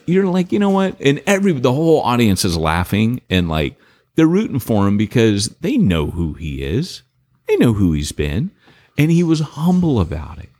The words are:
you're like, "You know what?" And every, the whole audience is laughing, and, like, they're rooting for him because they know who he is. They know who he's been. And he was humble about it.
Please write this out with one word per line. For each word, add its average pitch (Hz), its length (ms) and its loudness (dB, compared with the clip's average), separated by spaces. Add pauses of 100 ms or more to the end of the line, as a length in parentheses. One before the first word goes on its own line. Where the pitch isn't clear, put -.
you're 190 220 2
like, 180 240 -2
"You 208 80 0
know 202 100 2
what?" 190 300 0
And 143 260 0
every, 196 280 2
the 127 180 0
whole 156 300 2
audience 117 420 2
is 87 120 -2
laughing, 90 720 -2
and, 90 200 0
like, 78 280 -4 (380)
they're 160 120 4
rooting 175 340 0
for 101 280 0
him 101 80 0
because 107 520 2 (120)
they 240 160 -2
know 87 300 2
who 82 260 -4
he 73 300 -10
is. 101 400 -6 (440)
They 427 100 0
know 147 180 4
who 98 180 2
he's 73 200 -4
been. 80 380 -4 (460)
And 151 140 2
he 170 120 2
was 160 180 0
humble 160 600 0
about 78 380 -6
it. - 100 -18 (120)